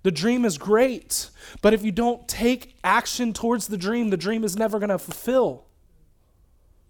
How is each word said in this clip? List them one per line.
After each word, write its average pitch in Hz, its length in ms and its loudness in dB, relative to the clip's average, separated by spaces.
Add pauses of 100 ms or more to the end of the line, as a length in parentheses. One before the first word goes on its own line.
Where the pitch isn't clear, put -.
The 190 80 2
dream 233 340 2
is 160 140 0
great. 226 720 0 (320)
But 208 100 6
if 208 100 0
you 220 80 -2
don't 233 360 -2
take 247 560 -2
action 226 500 0
towards 233 340 -2
the 208 100 -6
dream, 214 340 -2
the 190 60 0
dream 214 260 -2
is 190 120 -2
never 220 220 0
gonna 196 220 -2
fulfill. 220 680 -2 (1200)